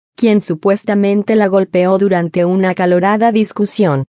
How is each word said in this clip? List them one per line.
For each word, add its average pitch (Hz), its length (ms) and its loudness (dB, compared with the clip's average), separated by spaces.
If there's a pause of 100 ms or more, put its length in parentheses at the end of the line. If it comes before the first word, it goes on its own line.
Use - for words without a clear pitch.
(160)
quien 208 280 2
supuestamente 202 920 -2
la 208 120 2
golpeó 185 500 0
durante 180 480 0
una 185 240 0
acalorada 190 600 0
discusión. 202 800 0